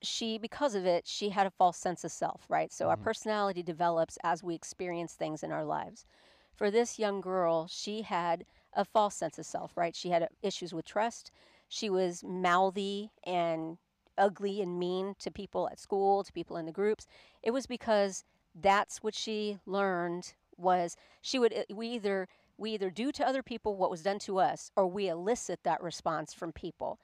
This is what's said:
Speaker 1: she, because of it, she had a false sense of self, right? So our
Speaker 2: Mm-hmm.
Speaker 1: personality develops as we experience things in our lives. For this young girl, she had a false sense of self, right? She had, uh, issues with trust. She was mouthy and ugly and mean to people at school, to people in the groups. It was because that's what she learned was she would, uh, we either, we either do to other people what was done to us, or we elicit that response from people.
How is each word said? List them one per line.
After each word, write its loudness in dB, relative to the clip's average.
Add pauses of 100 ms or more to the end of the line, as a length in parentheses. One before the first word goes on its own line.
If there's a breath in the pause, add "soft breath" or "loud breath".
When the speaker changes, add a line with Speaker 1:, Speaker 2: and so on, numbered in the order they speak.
Speaker 1:
she, -4
because -2
of 0
it, 4
she -2
had 4
a -2
false 4
sense -4
of -6
self, -6
right? 2
So 0
our 4
Speaker 2:
Mm-hmm. -2
Speaker 1:
personality -2
develops 0
as 0
we -4
experience -6
things -4
in -6
our -2
lives. -6 (500 soft breath)
For 0
this 2
young 0
girl, 2
she -6
had 0 (280 soft breath)
a 2
false 2
sense -6
of -10
self, -8
right? 0
She -6
had, 4
uh, 0 (140)
issues -4
with -6
trust. -4 (380 soft breath)
She -4
was 2
mouthy 2 (120)
and -2 (400)
ugly 2
and -2
mean -2
to -8
people -4
at -12
school, 4
to -18
people -6
in -6
the -8
groups. 0 (380 soft breath)
It 0
was -2
because 0 (320)
that's 2
what -2
she -4
learned -2 (240)
was 2 (240 soft breath)
she -2
would, 6
uh, -2 (100)
we -6
either, 0 (300 soft breath)
we -4
either 0
do -2
to 0
other 2
people -4
what 2
was -6
done 0
to 0
us, 2
or 8
we 0
elicit 0
that 2
response -4
from -8
people. -8